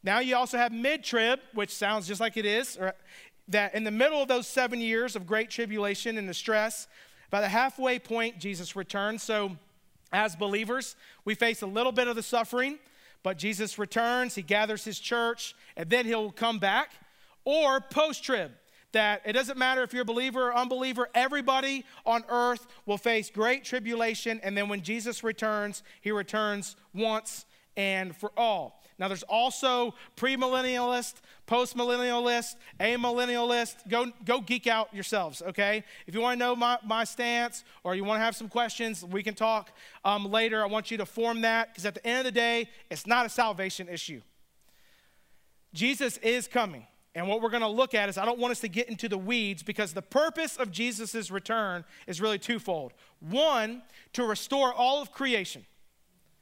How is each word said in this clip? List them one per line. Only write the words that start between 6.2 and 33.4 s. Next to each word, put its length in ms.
distress, 600
by 120
the 80
halfway 500
point, 400
Jesus 360
returns. 480
So 340
as 240
believers, 600
we 100
face 260
a 60
little 240
bit 160
of 80
the 80
suffering, 560
but 140
Jesus 420
returns, 560
he 80
gathers 400
his 160
church, 560
and 140
then 160
he'll 260
come 280
back. 320
Or 360
post-trib, 680
that 340
it 80
doesn't 240
matter 240
if 100
you're 120
a 20
believer 440
or 60
unbeliever, 600
everybody 680
on 240
earth 380
will 120
face 320
great 360
tribulation, 760
and 120
then 140
when 120
Jesus 420
returns, 580
he 120
returns 640
once 520
and 400
for 220
all. 420
Now, 80
there's 160
also 720
premillennialist, 1000
postmillennialist, 1080
amillennialist. 1120